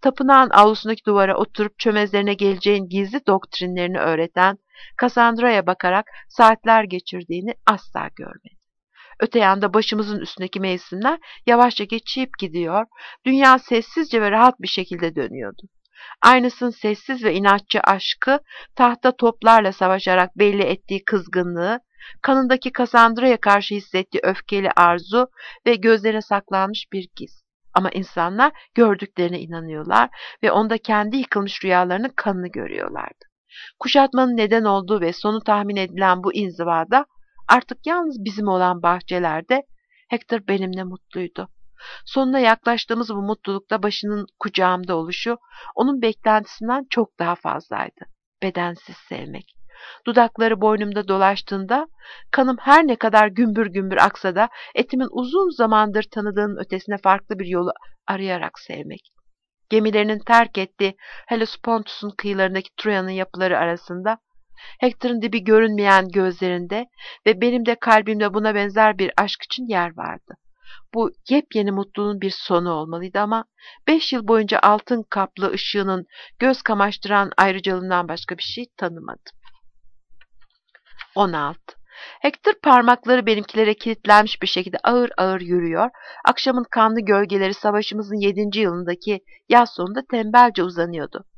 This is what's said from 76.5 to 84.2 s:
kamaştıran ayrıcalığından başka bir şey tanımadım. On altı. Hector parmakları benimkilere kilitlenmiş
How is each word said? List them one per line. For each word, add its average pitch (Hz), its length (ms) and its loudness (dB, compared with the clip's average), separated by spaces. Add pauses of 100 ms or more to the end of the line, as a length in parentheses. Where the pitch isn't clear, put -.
kamaştıran 202 760 0
ayrıcalığından 185 720 0
başka 170 300 -10
bir - 40 -10
şey - 240 -12 (100)
tanımadım. - 560 -10 (1800)
On 196 180 2
altı. 151 440 -8 (440)
Hector 302 340 0
parmakları 247 720 4
benimkilere 214 480 0
kilitlenmiş 208 680 2